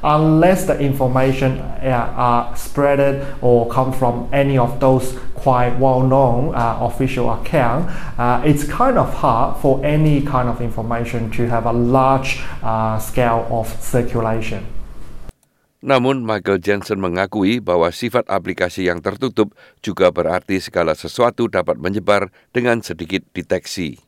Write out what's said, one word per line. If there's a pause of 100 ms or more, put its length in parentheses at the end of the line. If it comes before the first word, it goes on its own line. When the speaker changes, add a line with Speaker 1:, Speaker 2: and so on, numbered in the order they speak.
Speaker 1:
Unless
the
information, (240)
uh,
are
spreaded (160)
or
come
from
any
of
those (160)
quite
well-known,
uh,
official
account, (320)
uh,
it's
kind
of (160)
hard
for
any
kind
of
information
to
have
a
large, (160)
uh,
scale
of
circulation. (1160)
Speaker 2:
Namun,
Michael
Jensen
mengakui
bahwa
sifat
aplikasi
yang
tertutup (300)
juga
berarti
segala
sesuatu
dapat
menyebar (240)
dengan
sedikit
deteksi.